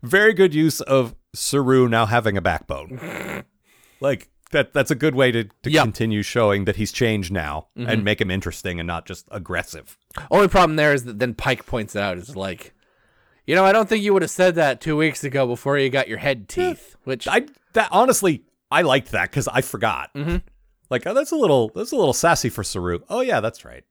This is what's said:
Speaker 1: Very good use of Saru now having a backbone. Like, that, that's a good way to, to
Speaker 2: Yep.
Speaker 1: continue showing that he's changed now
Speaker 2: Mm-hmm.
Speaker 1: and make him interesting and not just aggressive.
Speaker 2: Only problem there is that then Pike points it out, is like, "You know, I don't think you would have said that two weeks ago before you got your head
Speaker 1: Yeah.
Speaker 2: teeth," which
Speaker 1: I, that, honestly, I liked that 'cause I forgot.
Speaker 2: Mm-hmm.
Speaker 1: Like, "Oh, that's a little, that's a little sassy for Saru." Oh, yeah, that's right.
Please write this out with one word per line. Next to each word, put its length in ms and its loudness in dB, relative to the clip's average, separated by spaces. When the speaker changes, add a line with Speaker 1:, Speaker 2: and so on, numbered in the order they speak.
Speaker 1:
Very 320 4
good 200 4
use 280 2
of 340 0
Saru 540 2
now 180 2
having 320 0
a 40 -2
backbone. 1000 -6
Like, 300 -4
that, 220 0
that's 180 0
a 40 2
good 200 0
way 160 4
to, 120 -2
to 280 -10
Speaker 2:
Yep. 120 4
Speaker 1:
continue 400 0
showing 420 0
that 120 -2
he's 140 -4
changed 400 -2
now 360 -6
Speaker 2:
Mm-hmm. 120 -8
Speaker 1:
and 140 0
make 160 0
him 120 -2
interesting 480 -6
and 80 -6
not 180 -8
just 260 -16
aggressive. 680 -10
Speaker 2:
Only 160 6
problem 280 4
there 180 4
is 120 -2
that 140 -12
then 140 -2
Pike 320 -4
points 300 -8
it 60 -2
out, 160 -4
is 180 -16
like, 380 -10
"You 100 0
know, 100 4
I 60 6
don't 160 4
think 160 -2
you 100 2
would 80 4
have 100 -4
said 240 2
that 260 2
two 160 -2
weeks 260 0
ago 220 0
before 320 -2
you 120 2
got 180 0
your 100 -8
head 280 -4
Speaker 1:
Yeah. 140 0
Speaker 2:
teeth," 340 -12
which 240 -8
Speaker 1:
I, 160 2
that, 180 2
honestly, 520 2
I 100 2
liked 300 2
that 200 -2
'cause 160 -2
I 140 -2
forgot. 540 -4
Speaker 2:
Mm-hmm. 220 -4
Speaker 1:
Like, 160 -4
"Oh, 80 -4
that's 180 0
a 60 -2
little, 380 4
that's 160 -8
a 60 -2
little 160 2
sassy 360 0
for 140 -8
Saru." 360 -4
Oh, 120 -2
yeah, 200 0
that's 240 -6
right. 240 -20